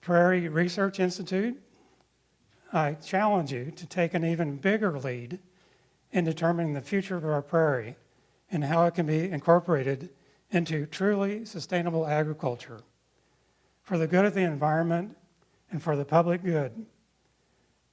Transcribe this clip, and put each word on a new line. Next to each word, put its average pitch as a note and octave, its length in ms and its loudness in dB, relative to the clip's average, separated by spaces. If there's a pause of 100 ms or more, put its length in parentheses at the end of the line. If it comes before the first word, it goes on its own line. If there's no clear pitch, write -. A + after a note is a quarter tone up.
Prairie F3 480 4
Research F3 500 0
Institute, F#3+ 600 -2 (1120)
I D#3 220 0
challenge F#3+ 580 0
you B2+ 200 -6
to - 140 -16
take E3+ 280 -2
an E3+ 100 0
even E3 320 0
bigger F#3+ 420 0
lead B2 400 -8 (760)
in F3+ 120 0
determining E3 480 0
the C#3+ 80 -4
future F#3+ 360 -4
of D#3+ 80 -6
our D3+ 180 0
prairie D3 540 0 (540)
and D3+ 140 -2
how E3 220 4
it E3+ 80 2
can E3+ 120 0
be D#3+ 240 0
incorporated D#3 800 2 (400)
into D#3+ 360 0
truly G3+ 580 -2
sustainable E3+ 600 -2
agriculture D3+ 760 -2 (1000)
for F#3 160 -2
the D#3+ 80 2
good F#3 180 4
of G3+ 100 2
the F#3+ 80 0
environment E3 720 0 (540)
and D#3+ 120 -6
for D#3 140 0
the C#3+ 80 -2
public E3+ 380 2
good, D#3+ 440 -2 (1080)